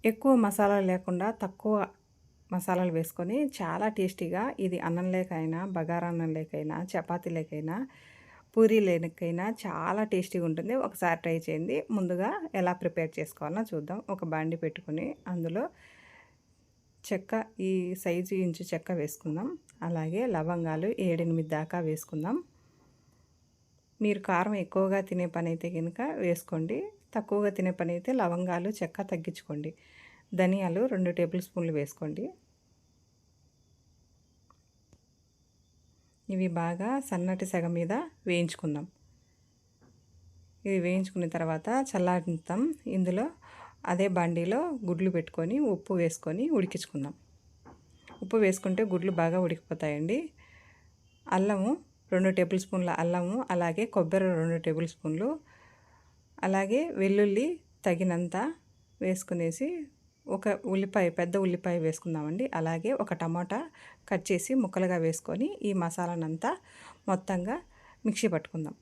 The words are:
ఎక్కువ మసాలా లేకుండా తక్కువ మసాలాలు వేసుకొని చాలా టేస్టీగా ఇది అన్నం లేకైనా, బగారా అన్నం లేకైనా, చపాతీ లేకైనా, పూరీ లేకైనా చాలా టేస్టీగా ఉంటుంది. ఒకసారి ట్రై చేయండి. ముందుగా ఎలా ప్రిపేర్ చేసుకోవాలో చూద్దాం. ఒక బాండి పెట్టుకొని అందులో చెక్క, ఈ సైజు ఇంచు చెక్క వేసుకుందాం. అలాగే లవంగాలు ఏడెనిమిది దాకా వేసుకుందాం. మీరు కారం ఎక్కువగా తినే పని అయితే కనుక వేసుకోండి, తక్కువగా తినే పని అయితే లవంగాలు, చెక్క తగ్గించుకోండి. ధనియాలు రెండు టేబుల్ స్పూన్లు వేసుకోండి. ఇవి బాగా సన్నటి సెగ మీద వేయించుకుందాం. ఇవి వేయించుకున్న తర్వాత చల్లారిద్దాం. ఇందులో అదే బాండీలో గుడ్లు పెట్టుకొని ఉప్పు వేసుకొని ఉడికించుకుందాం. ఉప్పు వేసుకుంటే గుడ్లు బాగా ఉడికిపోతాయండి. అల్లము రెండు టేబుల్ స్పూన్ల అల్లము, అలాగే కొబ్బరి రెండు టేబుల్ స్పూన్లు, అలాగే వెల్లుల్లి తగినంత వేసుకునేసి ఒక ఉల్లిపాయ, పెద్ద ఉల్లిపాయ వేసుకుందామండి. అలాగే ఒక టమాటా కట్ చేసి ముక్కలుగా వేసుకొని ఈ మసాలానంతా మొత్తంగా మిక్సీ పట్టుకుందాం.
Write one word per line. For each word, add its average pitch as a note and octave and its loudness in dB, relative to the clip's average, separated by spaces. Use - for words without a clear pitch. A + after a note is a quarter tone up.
ఎక్కువ C4+ 4
మసాలా G3+ 4
లేకుండా F#3 0
తక్కువ G#3 -2
మసాలాలు F3+ 2
వేసుకొని F3 -2
చాలా F#3 -2
టేస్టీగా F#3 -2
ఇది F3 -2
అన్నం F3+ 0
లేకైనా, E3 -2
బగారా E3+ -2
అన్నం E3 0
లేకైనా, D#3 -6
చపాతీ E3+ -4
లేకైనా, D#3 -4
పూరీ A3 8
లేకైనా E3+ 0
చాలా F3+ 0
టేస్టీగా F3+ 0
ఉంటుంది. F#3 -2
ఒకసారి E3 0
ట్రై E3 0
చేయండి. D#3 -2
ముందుగా F#3 0
ఎలా F3+ 2
ప్రిపేర్ E3 -2
చేసుకోవాలో D#3 -6
చూద్దాం. F3 -6
ఒక F#3+ -8
బాండి D#3+ -2
పెట్టుకొని D#3+ -6
అందులో F3 -2
చెక్క, F#3+ -4
ఈ F#3+ 0
సైజు F3+ -2
ఇంచు E3+ -2
చెక్క E3 -4
వేసుకుందాం. D#3 -4
అలాగే E3 -2
లవంగాలు E3 0
ఏడెనిమిది E3 2
దాకా D#3 -2
వేసుకుందాం. D#3+ -4
మీరు G3+ 2
కారం F#3+ 2
ఎక్కువగా F#3+ 2
తినే F3+ 0
పని E3+ 0
అయితే E3 -4
కనుక E3+ -2
వేసుకోండి, E3+ 0
తక్కువగా G#3 0
తినే F#3 0
పని E3+ 0
అయితే F3+ -2
లవంగాలు, F3 0
చెక్క F#3 -4
తగ్గించుకోండి. D#3+ -6
ధనియాలు F#3 2
రెండు F3+ 2
టేబుల్ F3 2
స్పూన్లు E3 -2
వేసుకోండి. D#3 -6
ఇవి F#3 2
బాగా E3+ -2
సన్నటి F#3 0
సెగ E3+ 2
మీద E3+ 0
వేయించుకుందాం. E3 0
ఇవి G3 2
వేయించుకున్న F#3 0
తర్వాత D#3+ 0
చల్లారిద్దాం. F3+ 0
ఇందులో F#3 2
అదే F#3+ 4
బాండీలో E3+ 2
గుడ్లు F3 2
పెట్టుకొని E3+ -2
ఉప్పు F#3+ -4
వేసుకొని E3+ 0
ఉడికించుకుందాం. F#3 -2
ఉప్పు G3 0
వేసుకుంటే F#3+ 2
గుడ్లు F3+ 2
బాగా E3 4
ఉడికిపోతాయండి. D#3+ -2
అల్లము G3 4
రెండు F#3 6
టేబుల్ F3+ 4
స్పూన్ల F#3 0
అల్లము, F3+ 2
అలాగే F3 2
కొబ్బరి F#3 4
రెండు E3 2
టేబుల్ E3 0
స్పూన్లు, E3+ -2
అలాగే G3 4
వెల్లుల్లి G3+ 6
తగినంత F3 2
వేసుకునేసి F#3 0
ఒక G3 0
ఉల్లిపాయ, F#3+ 2
పెద్ద F3 -2
ఉల్లిపాయ F3 0
వేసుకుందామండి. E3 -2
అలాగే E3 0
ఒక G3 -2
టమాటా F3+ -2
కట్ F#3 -2
చేసి F#3 0
ముక్కలుగా F3+ 2
వేసుకొని F#3 -2
ఈ G3 0
మసాలానంతా E3+ -2
మొత్తంగా F#3+ 0
మిక్సీ G#3+ 2
పట్టుకుందాం. D#3 -4